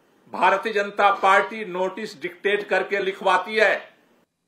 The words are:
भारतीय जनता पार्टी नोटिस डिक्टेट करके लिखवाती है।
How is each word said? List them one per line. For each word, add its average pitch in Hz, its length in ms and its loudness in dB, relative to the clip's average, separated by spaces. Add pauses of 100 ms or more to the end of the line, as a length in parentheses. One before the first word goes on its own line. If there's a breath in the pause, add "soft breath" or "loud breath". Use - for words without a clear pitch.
(320)
भारतीय 196 400 0
जनता 202 380 2
पार्टी 202 540 2
नोटिस 185 580 -6
डिक्टेट 202 460 -4
करके 190 300 0
लिखवाती 190 560 0
है। 202 380 0 (560)